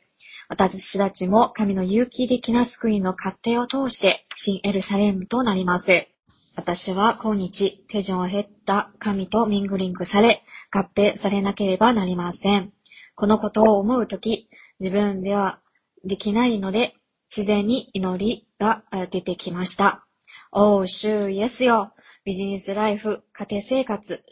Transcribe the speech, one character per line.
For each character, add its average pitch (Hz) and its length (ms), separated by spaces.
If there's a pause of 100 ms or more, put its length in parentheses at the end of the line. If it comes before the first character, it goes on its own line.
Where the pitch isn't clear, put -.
(480)
私 190 500
た 196 120
ち 185 180
も 214 220
神 202 240
の 190 100
有 208 240
機 254 180
的 240 260
な 240 120
救 240 260
い 208 100
の 185 140
過 190 300
程 233 160
を 240 60
通 269 220
し - 120
て、 - 260 (100)
新 190 280
エ 202 80
ル 190 100
サ 202 140
レ 202 160
ム 190 140
と 247 160
な 226 120
り 185 100
ま 180 140
す。 180 300 (480)
私 175 360
は 214 300
今 214 160
日、 190 500
手 202 140
順 190 160
を 180 100
経 202 120
っ 202 80 (180)
た 202 320
神 196 300
と 220 180
ミ 202 140
ン 202 80
グ 196 100
リ 185 100
ン 180 40
グ 180 120
さ 202 160
れ、 233 220 (300)
合 196 220
併 202 220
さ 196 140
れ 202 100
な 196 140
け 208 120
れ 190 100
ば 220 160
な 208 120
り 180 120
ま 175 160
せ 196 260
ん。 190 140 (420)
こ 208 140
の 214 100
こ 214 120
と 214 120
を 220 160
思 214 180
う 233 120
と 190 100
き、 - 300 (320)
自 190 100
分 202 320
で 196 140
は 196 240 (440)
で 190 120
き 208 160
な 233 140
い 233 120
の 190 140
で、 240 220 (400)
自 208 120
然 208 180
に 240 280
祈 185 260
り 196 300 (100)
が 220 240 (300)
出 185 100
て 180 140
き - 160
ま 180 140
し - 100
た。 202 280 (460)
お 208 300
う、 190 80
主 208 420
イ 196 100
エ 226 80
ス - 160
よ。 226 280 (320)
ビ 196 100
ジ 196 120
ネ 196 120
ス 196 160
ラ 214 160
イ 208 80
フ、 208 240 (100)
家 - 160
庭 202 140
生 262 220
活、 202 480